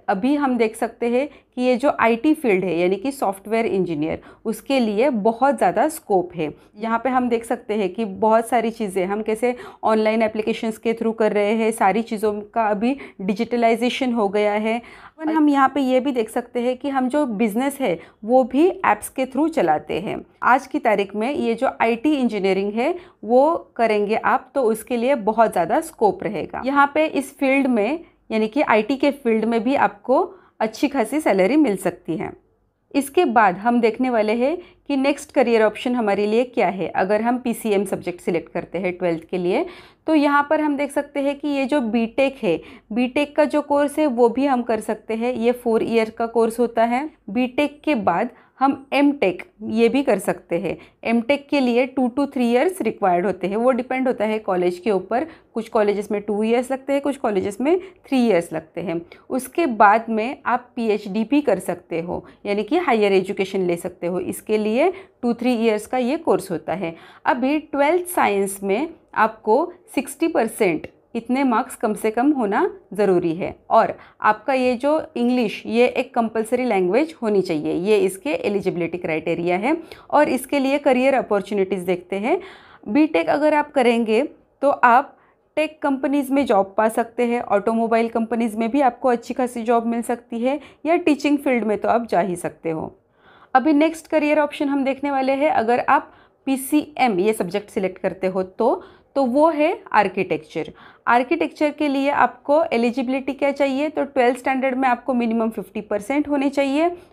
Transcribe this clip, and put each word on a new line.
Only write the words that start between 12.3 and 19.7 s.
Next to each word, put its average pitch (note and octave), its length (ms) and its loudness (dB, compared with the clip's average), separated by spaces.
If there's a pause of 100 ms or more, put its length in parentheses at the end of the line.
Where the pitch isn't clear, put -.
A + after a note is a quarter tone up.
का A3+ 260 -2
अभी G#3+ 300 0 (240)
डिजिटलाइजेशन A#3 920 0
हो G#3+ 160 0
गया G#3 240 0
है। A3 300 -2 (360)
और D#4 100 -6
हम D#4 200 4
यहाँ C4+ 260 4
पे C#4+ 60 0
ये B3+ 200 2
भी C#4 120 -2
देख A3+ 180 -2
सकते A#3+ 300 -4
हैं B3+ 160 -2
कि C#4 120 -6
हम C4 200 0
जो D4 180 0
बिज़नेस A#3 540 0
है F#3 180 0 (260)
वो B3+ 200 4
भी C#4 240 2
ऐप्स - 400 0
के C4 180 -4
through D4 240 0
चलाते D#3 500 0